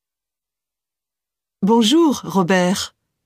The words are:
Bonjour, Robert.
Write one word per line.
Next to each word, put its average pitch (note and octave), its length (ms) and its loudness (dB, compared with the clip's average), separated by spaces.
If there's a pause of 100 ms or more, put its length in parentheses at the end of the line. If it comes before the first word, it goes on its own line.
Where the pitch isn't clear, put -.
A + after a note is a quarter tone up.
(1600)
Bonjour, A#3+ 600 2
Robert. F3+ 720 -2 (320)